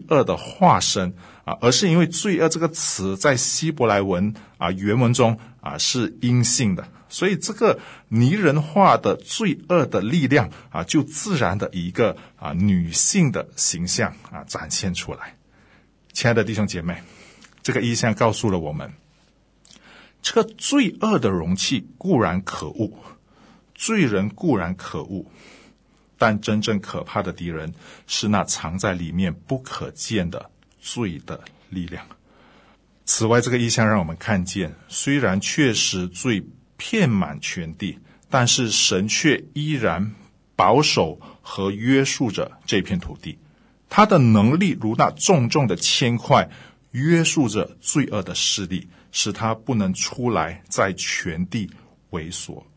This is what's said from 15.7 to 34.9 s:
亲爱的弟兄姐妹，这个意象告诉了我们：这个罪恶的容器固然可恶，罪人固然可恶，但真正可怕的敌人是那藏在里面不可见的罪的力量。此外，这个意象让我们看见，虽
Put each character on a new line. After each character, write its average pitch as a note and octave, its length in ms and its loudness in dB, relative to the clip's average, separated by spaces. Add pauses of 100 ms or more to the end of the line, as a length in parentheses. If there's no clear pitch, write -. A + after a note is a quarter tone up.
亲 - 180 0
爱 A#2+ 40 4
的 A2 100 2
弟 G#2+ 100 -6
兄 G2+ 140 -2
姐 F2+ 140 -6
妹， E2+ 200 -6 (640)
这 - 100 -2
个 A#2+ 80 0
意 A#2 140 0
象 A2 180 0
告 A2 180 2
诉 G#2 200 0
了 F2+ 80 0
我 D2+ 120 -6
们： - 220 -10 (1300)
这 - 120 -4
个 A3+ 100 4
罪 C4 580 0
恶 G#3 160 2
的 A2+ 120 0
容 F2+ 260 0
器 - 320 -2 (100)
固 F3+ 240 2
然 F2+ 220 2
可 - 260 -8
恶， G#2+ 240 -4 (800)
罪 G#3+ 320 0
人 A#2 240 0
固 E3 260 -2
然 F2+ 200 -4
可 - 280 -10
恶， F2 220 -10 (920)
但 A2 220 4
真 G#2+ 220 0
正 G#2 180 0
可 - 240 -8
怕 - 180 -4
的 F#2 120 -6
敌 E2+ 140 -8
人 D#2+ 260 -8 (340)
是 - 220 -4
那 G#2 160 4
藏 - 320 -6
在 F#2+ 160 0
里 E2+ 180 -6
面 F2 220 0
不 - 260 -6
可 - 320 -12
见 F#2+ 380 -4
的 - 200 -12 (300)
罪 F#2 460 -6
的 - 160 -12 (280)
力 F#2 180 -8
量。 E2+ 180 -14 (1000)
此 - 220 0
外， A#2 160 6
这 A#2+ 100 0
个 B2 60 2
意 A#2+ 120 0
象 A2 180 2
让 G#2+ 120 4
我 F2+ 40 0
们 E2 120 -8
看 F#2 300 -2
见， F2 280 -6 (140)
虽 - 300 -2